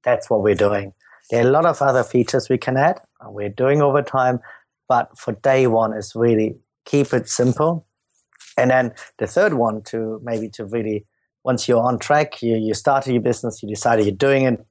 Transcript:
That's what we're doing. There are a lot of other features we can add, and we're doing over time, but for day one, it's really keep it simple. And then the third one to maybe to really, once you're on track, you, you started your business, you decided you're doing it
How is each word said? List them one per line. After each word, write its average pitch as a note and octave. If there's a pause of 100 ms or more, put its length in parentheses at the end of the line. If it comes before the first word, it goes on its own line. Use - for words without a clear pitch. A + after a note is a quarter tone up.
That's A#2+
what G#2
we're G#2
doing. G2+ (380)
There A#2
are B2+
a -
lot D#3+
of D3+
other C3
features B2
we C3
can C3
add, D#3+ (200)
and G#2
we're G#2
doing C3+
over C#3+
time, B2+ (500)
but A#2+
for -
day C3
one, A2+
it's G#2+
really A2+ (260)
keep C#3+
it B2
simple. D3+ (680)
And B2
then B2+ (240)
the A#2
third F3+
one A2
to A2
maybe A2+
to A2
really, G#2+ (360)
once B2+
you're A#2
on B2
track, -
you, A#2
you A2
started C3+
your A#2+
business, A#2
you G#2
decided G#2+
you're G2+
doing C3+
it A#2+